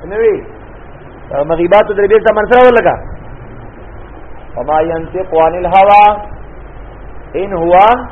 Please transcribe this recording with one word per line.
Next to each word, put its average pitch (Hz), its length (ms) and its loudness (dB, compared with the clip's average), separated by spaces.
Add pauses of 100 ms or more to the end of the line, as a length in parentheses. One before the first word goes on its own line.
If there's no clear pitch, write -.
نه 185 120 -10
وی؟ 220 200 0 (920)
په 139 140 -4
مغیباتو 175 500 0
د 196 60 -4
نبی 202 160 2
اسلام 208 200 0
باندې 214 140 -4
څه 247 80 4
راوړل 247 200 6
لکه؟ 175 160 0 (1600)
وما 143 240 -2
ينطق 165 540 -6
عن 160 200 2
الهوى 196 520 4 (1300)
ان 196 160 -6
هو 170 220 0 (380)